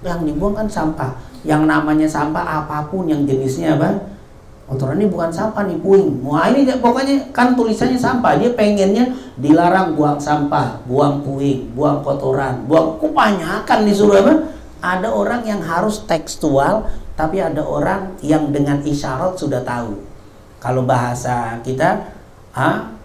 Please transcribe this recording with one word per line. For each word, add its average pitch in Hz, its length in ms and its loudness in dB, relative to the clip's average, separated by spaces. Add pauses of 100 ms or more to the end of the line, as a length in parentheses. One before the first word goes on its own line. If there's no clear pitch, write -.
Yang 175 140 -4 (100)
dibuang 170 240 -2
kan 214 160 -4
sampah." 151 480 -4 (240)
Yang 151 240 2
namanya 156 400 2
sampah 151 400 -2 (160)
apapun 156 480 -4
yang 143 160 0
jenisnya 139 540 0
apa? 196 340 -2 (500)
Kotoran 135 320 -4
ini 202 160 2
bukan 170 160 -2
sampah 196 400 -4
nih, 170 120 -4
puing. 160 440 4
Wah, 165 240 0
ini 277 160 4 (160)
pokoknya 269 560 0
kan 254 160 4
tulisannya 240 480 2
sampah. 247 400 2
Dia 240 160 2
pengennya 208 560 2 (240)
dilarang 170 600 4
buang 147 200 2
sampah, 143 720 -2
buang 139 320 2
puing, 139 560 -2
buang 143 240 0
kotoran, 135 640 -2
buang, 160 320 2
kebanyakan 220 880 0
disuruh 202 400 6
apa? 277 100 6 (460)
Ada 185 320 -2
orang 220 320 -2
yang 208 160 -4
harus 175 480 -2
tekstual, 160 800 0 (280)
tapi 165 280 -2
ada 160 160 -2
orang 190 640 -4
yang 147 320 2
dengan 143 280 0
isyarat 151 520 -2
sudah 127 320 -4
tahu. 117 320 -6 (640)
Kalau 127 240 -2
bahasa 123 720 -2
kita, 151 480 -2 (480)
ha? 175 320 -2 (180)